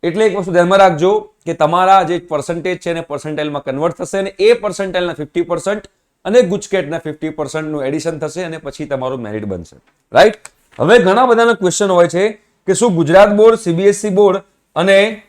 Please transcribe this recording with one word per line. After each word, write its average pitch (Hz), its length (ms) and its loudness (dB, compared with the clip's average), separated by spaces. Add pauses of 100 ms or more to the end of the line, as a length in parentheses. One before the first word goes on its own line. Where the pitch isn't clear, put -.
એટલે 180 240 0
એક 190 100 0
વસ્તુ 190 160 -6
ધ્યાનમાં 175 260 4
રાખજો 185 320 4 (360)
કે 165 80 -4
તમારા 185 480 4
જે 170 160 -2
પર્સન્ટેજ 170 600 -6
છે - 120 -8
એને 165 100 -4
પર્સન્ટાઇલમાં 151 640 -8
કન્વર્ટ 147 300 -4
થશે 180 240 -8
અને 196 200 -4
એ 214 160 4
પર્સન્ટાઇલના 185 580 -4
ફિફ્ટી 151 300 -6
પર્સન્ટ 175 480 -6 (340)
અને 240 180 4
ગુજકેટના 175 560 -4
ફિફ્ટી 156 300 -10
પર્સન્ટનું 151 560 -8
એડિશન 151 340 -6
થશે 156 260 -8
અને 160 140 -10
પછી 147 260 -12
તમારું 131 380 -6
મેરિટ 107 220 -8
બનશે, 90 320 -10 (360)
રાઈટ? 180 220 4 (440)
હવે 196 200 4
ઘણા 202 280 2
બધાના 233 260 2
ક્વેશ્ચન 196 380 -2
હોય 175 180 4
છે 185 200 -2 (400)
કે 190 60 0
શું 196 200 0
ગુજરાત 170 340 4
બોર્ડ, 220 300 4
સી 180 140 -4
બી 170 100 -2
એસ 202 180 2
સી 214 80 -6
બોર્ડ 196 320 2 (340)
અને 196 540 2